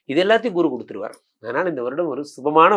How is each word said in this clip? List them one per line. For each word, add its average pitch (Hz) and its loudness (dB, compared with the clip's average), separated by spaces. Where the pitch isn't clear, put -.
இது 143 2
எல்லாத்தையும் 220 2
குரு 165 4
கொடுத்துருவார். 110 -10
அதனால 143 -4
இந்த 131 -6
வருடம் 151 -4
ஒரு 135 -8
சுபமான 156 4